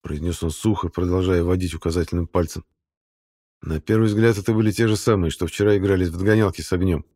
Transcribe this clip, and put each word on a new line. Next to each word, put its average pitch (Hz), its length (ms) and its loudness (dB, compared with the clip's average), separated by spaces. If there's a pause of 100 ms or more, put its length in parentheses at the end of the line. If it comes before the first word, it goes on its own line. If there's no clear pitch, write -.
произнёс 78 400 -6
он 82 80 -2
сухо, 92 380 -2
продолжая 90 560 0
водить 90 300 -2
указательным 85 520 -4
пальцем. - 380 -4 (960)
На 78 180 -4
первый 110 280 2
взгляд 107 280 4
это 104 160 -2
были 107 200 2
те 113 160 2
же 107 80 2
самые, 95 340 2
что 87 160 -6
вчера 104 300 2
играли 95 280 2
в 87 140 -4
догонялки 104 420 2
с - 120 -4
огнём. 90 440 0